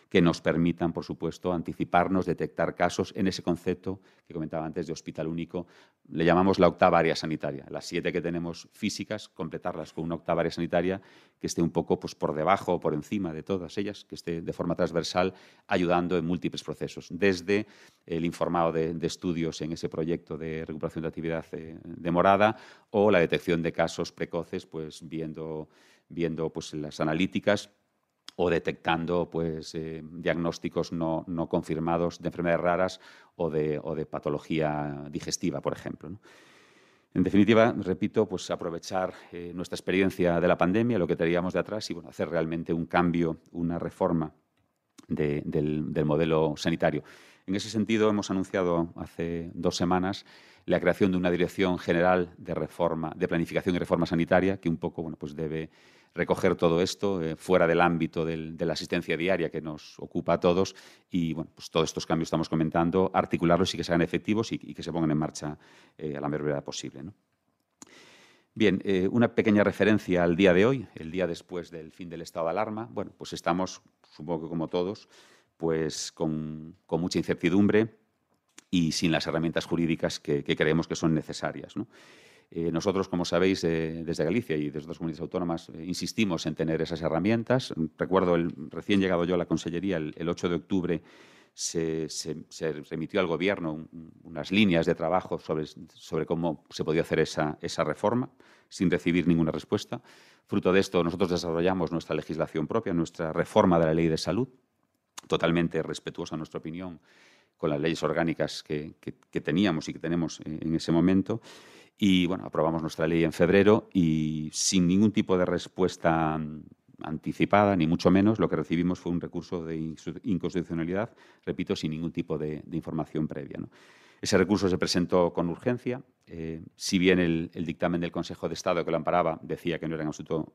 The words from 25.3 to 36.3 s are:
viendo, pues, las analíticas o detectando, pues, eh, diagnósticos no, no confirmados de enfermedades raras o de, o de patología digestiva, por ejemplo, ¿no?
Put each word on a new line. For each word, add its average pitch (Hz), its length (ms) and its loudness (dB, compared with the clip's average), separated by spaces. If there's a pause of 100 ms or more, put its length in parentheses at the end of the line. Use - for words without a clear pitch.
viendo, 80 400 -2
pues, - 240 -10
las 76 260 -8
analíticas 92 720 0 (720)
o 87 100 2
detectando, 82 800 0
pues, 80 440 -6
eh, 80 300 -10
diagnósticos 82 880 -2
no, 82 360 -2
no 82 220 -4
confirmados 85 720 -2
de 85 60 -4
enfermedades 85 340 0
raras 87 380 0 (360)
o 85 140 -2
de, 76 340 -2
o 80 120 -6
de 76 100 -6
patología 73 1040 -4
digestiva, 78 500 -4
por 69 140 -2
ejemplo, - 360 -12
¿no? 104 120 -14 (920)